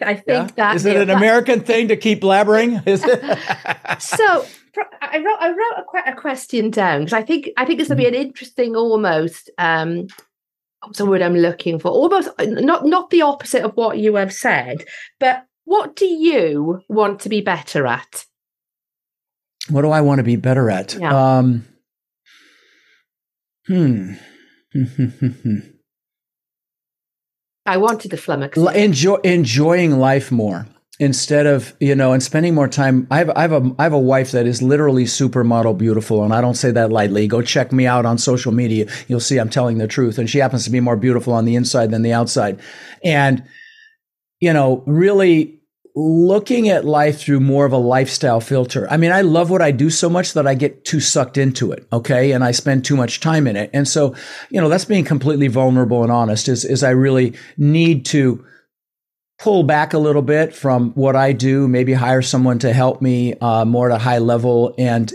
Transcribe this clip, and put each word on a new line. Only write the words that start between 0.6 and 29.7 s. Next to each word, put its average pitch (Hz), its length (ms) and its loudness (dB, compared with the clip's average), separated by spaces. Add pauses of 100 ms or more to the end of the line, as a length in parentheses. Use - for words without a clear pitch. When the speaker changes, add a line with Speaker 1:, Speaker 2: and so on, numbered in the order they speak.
Speaker 2:
Is 175 100 -4
it 202 80 2
Speaker 1:
you 196 60 2
Speaker 2:
an 196 80 0
Speaker 1:
that 190 80 2
Speaker 2:
American 233 440 2
thing 226 280 -2
to 214 80 0
keep 214 240 -2
blabbering? 208 640 2
Is 196 180 0
it? 240 180 2
<laughs> - 800 -8
Speaker 1:
So, 403 440 0 (300)
pro-, - 100 -6 (160)
I 285 180 -8
wrote, 403 220 -2
I 339 100 0
wrote 427 280 -4
a 359 120 -12
que-, 330 220 -6
a - 20 -14
question 254 560 -6
down 175 360 0
'cause 185 80 -6
I 220 80 -2
think, 294 340 -4
I 254 80 -2
think 311 140 -2
this 311 100 -4
will 285 80 -2
be 254 80 0
Speaker 2:
Mm-hmm. 240 120 0
Speaker 1:
an 269 100 -4
interesting, 247 500 -6
almost, 202 800 -2
um, 170 480 -2 (800)
what's - 140 -16
the 202 80 -2
word 190 160 2
I'm 175 140 0
looking 170 420 -2
for? 175 120 -4
Almost, 349 380 0 (100)
uh, - 60 -2
not, 262 400 -2
not 349 260 0
the 339 120 2
opposite 285 420 -2
of 214 120 -6
what 226 220 -2
you 214 180 0
have 190 160 -2
said, 135 520 -4 (340)
but 254 260 -2 (200)
what 339 320 -2
do - 100 0
you 185 840 0
want 202 320 -2
to - 80 -12
be 208 120 -2
better 170 460 -4
at? - 380 -8 (1400)
Speaker 2:
What 143 140 0
do 151 80 0
I 156 100 2
wanna 143 220 2
be 117 140 0
better 127 340 0
at? 95 240 -6
Speaker 1:
Yeah. 135 440 2
Speaker 2:
Um, 123 260 0 (2000)
hmm. 123 460 0 (600)
<laughs> 123 880 -4 (2000)
Speaker 1:
I 185 120 0
wanted 214 340 -2
the 165 40 -8
flummox. 143 400 -6
Speaker 2:
L-, 165 120 4
enjoy, 190 560 2
enjoying 160 760 2